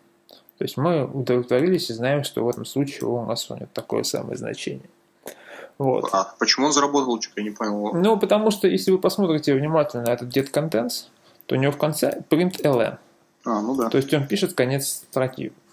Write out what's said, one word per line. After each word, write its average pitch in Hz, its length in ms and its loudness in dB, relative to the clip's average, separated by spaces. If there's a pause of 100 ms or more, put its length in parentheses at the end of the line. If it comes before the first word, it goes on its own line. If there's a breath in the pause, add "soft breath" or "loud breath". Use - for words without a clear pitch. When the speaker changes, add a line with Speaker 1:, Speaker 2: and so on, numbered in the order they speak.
(580 loud breath)
Speaker 1:
То - 60 -4
есть 127 140 -8
мы 151 280 0
удовлетворились 127 880 0
и - 20 -6
знаем, 135 300 0
что 113 200 -4
в 120 60 2
этом 120 160 -4
случае 139 420 -2
у 120 160 -2
нас 113 280 -6
у 117 40 -10
него - 180 -12
такое - 280 -4
самое - 360 -4
значение. 113 520 -8 (880 loud breath)
Вот. 120 340 2
Speaker 2:
А 95 280 0
почему 131 260 2
он 151 80 2
заработал, 139 480 2
что-то - 200 -8
я 104 80 -4
не 104 60 -10
понял. 104 380 -2
Speaker 1:
Ну, 202 240 4
потому 208 320 2
что, 214 180 2
если 180 220 2
вы 185 80 6
посмотрите 175 560 2
внимательно 143 500 0
на 117 60 0
этот 123 260 -2
get 135 160 0
contents, 196 540 -2 (400 soft breath)
то 131 100 -2
у 131 40 2
него 139 120 2
в 143 60 -4
конце 151 520 -2
print 180 340 2
ln. 120 340 2 (480)
Speaker 2:
А, 110 160 0
ну 120 140 -2
да. 117 140 0
Speaker 1:
То 135 80 2
есть 135 140 0
он 139 160 2
пишет - 260 -2
конец 135 340 0
строки - 640 -6 (200)